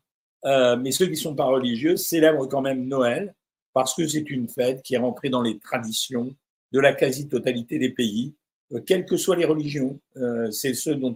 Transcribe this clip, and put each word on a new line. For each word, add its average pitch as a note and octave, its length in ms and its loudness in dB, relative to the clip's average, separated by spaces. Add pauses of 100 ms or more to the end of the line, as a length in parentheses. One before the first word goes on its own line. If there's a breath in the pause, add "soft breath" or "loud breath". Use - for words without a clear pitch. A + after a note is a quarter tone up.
(460)
Euh, C3 300 4
mais C3 140 -2
ceux F3+ 160 2
qui D#3 120 -2
sont D3+ 180 -6
pas C#3 100 0
religieux C3 520 2
célèbrent D#3 520 2
quand C#3 120 0
même C3 260 -2
Noël, C3+ 480 0 (380)
parce C3 200 2
que D#3+ 140 -2
c'est D3+ 240 -4
une B2 160 -4
fête B2+ 340 -2
qui C3 140 -2
est - 20 2
rentrée B2 320 -2
dans B2 140 0
les A2 160 -2
traditions A#2+ 720 -6 (380)
de B2+ 80 2
la C#3 140 6
quasi-totalité C3 840 -2
des B2+ 140 0
pays, A#2+ 420 -2 (380)
euh, B2 100 -6
quelles F#3 240 2
que F#3 100 0
soient F3 200 2
les F3 100 2
religions. C#3+ 540 -2 (180)
Euh, A#2 320 -2
c'est B2+ 240 -2
ce D#3 160 -4
dont C3 260 -2